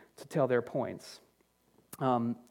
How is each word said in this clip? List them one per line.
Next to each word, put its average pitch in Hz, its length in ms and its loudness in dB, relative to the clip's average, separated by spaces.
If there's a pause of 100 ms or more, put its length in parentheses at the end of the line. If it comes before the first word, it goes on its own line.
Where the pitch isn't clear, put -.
(160)
to - 120 -18
tell 143 180 2
their 123 160 4
points. 110 580 -6 (800)
Um, 120 380 2 (140)